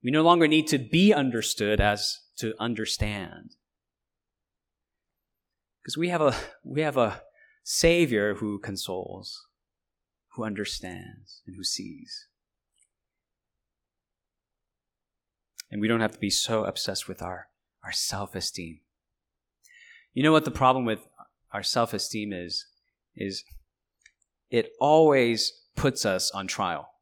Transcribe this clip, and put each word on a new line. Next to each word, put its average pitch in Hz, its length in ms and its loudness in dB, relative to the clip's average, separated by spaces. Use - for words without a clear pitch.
We 120 80 -4
no 151 120 4
longer 170 260 8
need 156 200 4
to 151 100 2
be 165 360 4
understood 110 680 0
as 104 380 0
to 110 240 -6
understand. 104 960 -6
'Cause - 120 -10
we 170 100 -2
have 175 140 -2
a, 139 120 4
we 131 160 -6
have 151 160 -2
a 113 280 0
Savior 127 720 2
who 104 220 -6
consoles, 95 880 -10
who 117 100 -6
understands, 98 1000 -12
and 92 120 -18
who 95 80 -16
sees. - 640 -10
And 104 120 -6
we 110 80 0
don't 113 100 2
have 107 140 0
to - 60 -20
be 101 100 -2
so 110 340 -2
obsessed - 460 -6
with 92 120 -10
our, 90 280 -12
our - 80 -14
self-esteem. 90 880 -8
You 131 100 -2
know 156 80 6
what 156 140 6
the 139 60 -4
problem 127 340 4
with 110 200 -2
our 101 120 -6
self-esteem 104 680 -2
is? 87 320 -8
Is 98 300 -8
it 117 220 0
always 139 680 6
puts - 300 0
us 95 260 0
on 98 140 -8
trial. 87 560 -4